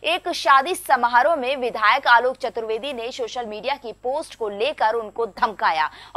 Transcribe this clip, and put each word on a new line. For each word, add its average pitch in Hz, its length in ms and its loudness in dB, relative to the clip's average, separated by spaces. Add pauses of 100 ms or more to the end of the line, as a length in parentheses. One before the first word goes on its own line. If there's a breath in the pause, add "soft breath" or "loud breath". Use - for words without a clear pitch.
एक 349 280 -2
शादी 277 420 4
समारोह 247 640 2
में 262 200 -2
विधायक 247 500 2
आलोक 247 300 6
चतुर्वेदी 226 560 -6
ने 240 200 -8
सोशल 240 340 -8
मीडिया 214 280 -6
की 240 180 -12
पोस्ट 277 420 -6
को 220 140 -6
लेकर 220 440 -2
उनको 226 340 -4
धमकाया 180 640 -2 (260 loud breath)